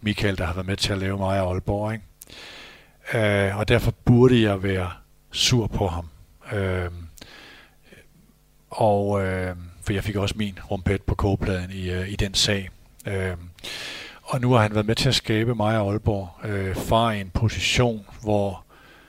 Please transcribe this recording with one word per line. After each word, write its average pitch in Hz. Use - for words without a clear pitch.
Michael, 104
der 92
har 82
været 92
med 98
til -
at 95
lave 95
mig 98
og 92
Aalborg, 104
ikke? -
Øh, 98
og 107
derfor 113
burde 123
jeg 101
være 95
sur 117
på 101
ham. 85
Øh, 92
og, 101
øh, 92
for 104
jeg 98
fik 101
også 101
min 101
rumpet 98
på -
kogepladen 95
i, 92
øh, 92
i 101
den 98
sag. 98
Øh, 95
og 131
nu 123
har 120
han 107
været 107
med 113
til -
at 117
skabe 113
mig 110
og 101
Aalborg, 101
øh, 95
fra 113
en 98
position, 110
hvor, 101